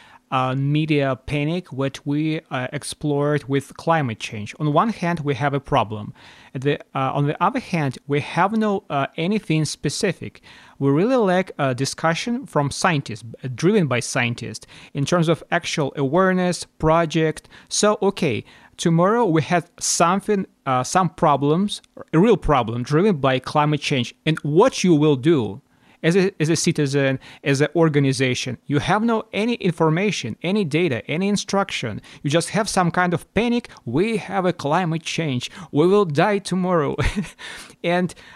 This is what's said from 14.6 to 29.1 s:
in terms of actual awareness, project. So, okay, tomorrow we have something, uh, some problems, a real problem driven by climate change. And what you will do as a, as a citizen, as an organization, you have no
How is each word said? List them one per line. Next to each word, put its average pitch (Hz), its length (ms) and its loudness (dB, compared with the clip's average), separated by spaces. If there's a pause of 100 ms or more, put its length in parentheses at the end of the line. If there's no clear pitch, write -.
in 143 100 -2
terms 165 260 2
of - 200 0
actual 170 460 -2
awareness, 180 680 0
project. 160 840 0 (200)
So, 208 340 2
okay, 165 420 0 (320)
tomorrow 185 480 2
we 160 160 2
have 175 380 -2
something, 190 640 0 (220)
uh, 127 160 0
some 180 260 0
problems, 151 720 0 (320)
a 156 60 4
real 214 180 6
problem 120 460 0
driven 170 320 2
by 131 240 0
climate 151 420 0
change. 127 320 -2 (140)
And 156 160 2
what 175 400 2
you 180 100 6
will 151 220 4
do 123 480 0 (380)
as 170 140 2
a, 190 160 4 (100)
as 151 60 0
a 165 80 2
citizen, 139 640 0 (240)
as 139 160 0
an 147 160 2
organization, 135 840 2 (100)
you 139 120 2
have 190 240 0
no 226 300 0